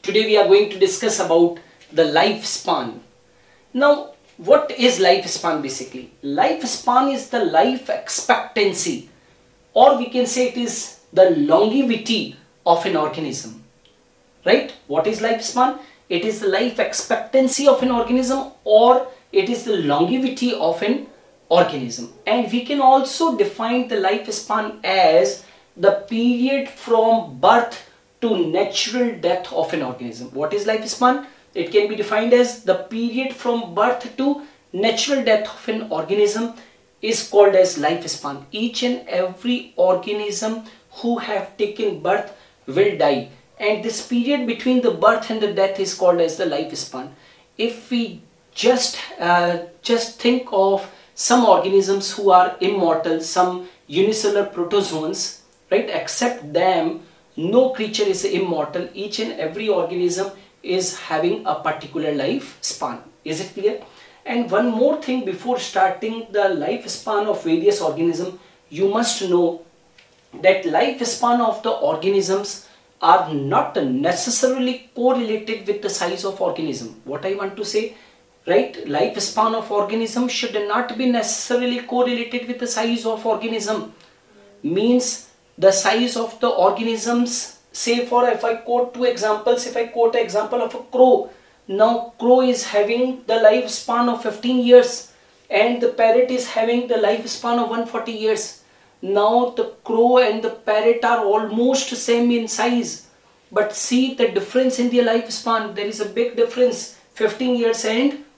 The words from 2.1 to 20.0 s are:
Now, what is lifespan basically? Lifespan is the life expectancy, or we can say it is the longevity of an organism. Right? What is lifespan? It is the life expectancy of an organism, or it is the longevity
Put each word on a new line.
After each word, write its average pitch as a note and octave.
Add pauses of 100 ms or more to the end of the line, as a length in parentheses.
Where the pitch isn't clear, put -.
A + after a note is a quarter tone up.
Now, D4 (220)
what C#4+
is A#3+
lifespan E3
basically? B2+ (100)
Lifespan D#3+
is -
the A#3
life B3+
expectancy, - (640)
or B3+
we A#3+
can B3
say B3
it -
is - (120)
the F#3
longevity A3 (300)
of E3+
an F3+
organism. D3+ (800)
Right? A3+ (140)
What D#3+
is G#3+
lifespan? A#3+ (300)
It F#3
is G#3+
the G3+
life A#3
expectancy -
of C4
an B3+
organism, B3+ (120)
or A#3+ (240)
it F#4+
is A#3+
the G#3+
longevity A3